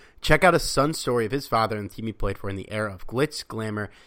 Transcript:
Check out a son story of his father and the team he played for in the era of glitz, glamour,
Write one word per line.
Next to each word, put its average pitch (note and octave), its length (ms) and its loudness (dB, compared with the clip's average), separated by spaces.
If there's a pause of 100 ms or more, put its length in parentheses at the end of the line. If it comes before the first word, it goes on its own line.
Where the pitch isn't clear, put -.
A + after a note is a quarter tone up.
(200)
Check D#3 220 4
out F3 120 8
a E3 40 6
son C#3+ 360 0
story A#2+ 320 0
of G2 60 -6
his C#3 140 -4
father A2 300 0
and G2+ 140 -6
the - 40 -18
team A2+ 120 -8
he A2 60 -4
played G2 260 -2
for G2+ 100 -8
in G2 80 -6
the - 160 -10
era G#2+ 220 -4
of - 120 -12
glitz, C#3+ 400 -4
glamour, G#2+ 440 -6 (160)